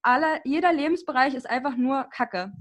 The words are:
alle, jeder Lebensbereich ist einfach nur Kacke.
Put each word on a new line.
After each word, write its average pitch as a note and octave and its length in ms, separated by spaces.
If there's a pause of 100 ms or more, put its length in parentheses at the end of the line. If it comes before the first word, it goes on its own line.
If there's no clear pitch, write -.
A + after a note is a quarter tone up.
alle, D4 420
jeder E4+ 280
Lebensbereich C#4+ 640
ist - 160
einfach B3+ 260
nur B3+ 360
Kacke. G3 500